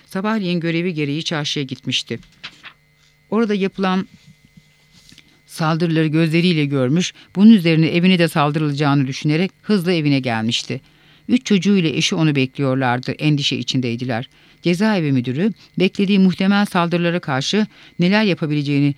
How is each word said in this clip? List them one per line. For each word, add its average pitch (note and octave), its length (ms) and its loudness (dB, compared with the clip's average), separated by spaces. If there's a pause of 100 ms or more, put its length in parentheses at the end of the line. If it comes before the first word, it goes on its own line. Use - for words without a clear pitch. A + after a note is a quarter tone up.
Sabahleyin F#3+ 540 -4
görevi E3+ 340 -4
gereği D3+ 300 -4
çarşıya D3 420 -6
gitmişti. B2+ 540 -8 (1080)
Orada G#3 240 0
yapılan F#3+ 540 -2 (1400)
saldırıları D#3+ 640 0
gözleriyle D#3+ 580 2
görmüş, C#3 480 0 (220)
bunun G#3 160 8
üzerine E3 360 4
evine F3 320 2
de E3+ 80 4
saldırılacağını D3 800 0
düşünerek D#3 440 -2 (100)
hızla F#3+ 320 0
evine D3 260 0
gelmişti. A#2+ 640 -4 (460)
Üç B3 180 0
çocuğuyla F#3+ 440 2
eşi D#3+ 260 -2
onu D#3 200 2
bekliyorlardı, C3 760 -2
endişe D3 440 -2
içindeydiler. B2 720 -6 (320)
Cezaevi F3 500 0
müdürü C3+ 400 0 (280)
beklediği G3 400 0
muhtemel F#3+ 460 2
saldırılara F3 540 -2
karşı E3 480 -2 (320)
neler G3 240 2
yapabileceğini D3 760 0